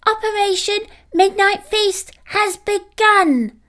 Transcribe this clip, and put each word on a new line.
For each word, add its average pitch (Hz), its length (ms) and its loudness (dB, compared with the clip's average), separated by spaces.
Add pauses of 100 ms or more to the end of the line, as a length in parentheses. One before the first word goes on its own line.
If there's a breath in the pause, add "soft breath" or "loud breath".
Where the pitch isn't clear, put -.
Operation 415 720 -2 (360 soft breath)
Midnight 392 520 2
Feast 415 460 -4 (120)
has 403 320 -4
begun! 370 1120 0